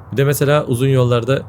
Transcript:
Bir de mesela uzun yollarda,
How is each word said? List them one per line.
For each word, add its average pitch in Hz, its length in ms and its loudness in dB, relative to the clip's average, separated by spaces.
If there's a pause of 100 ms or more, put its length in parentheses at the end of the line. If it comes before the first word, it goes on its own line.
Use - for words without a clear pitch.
(120)
Bir 107 40 -10
de 135 80 2
mesela 143 400 0
uzun 127 240 0
yollarda, 123 600 0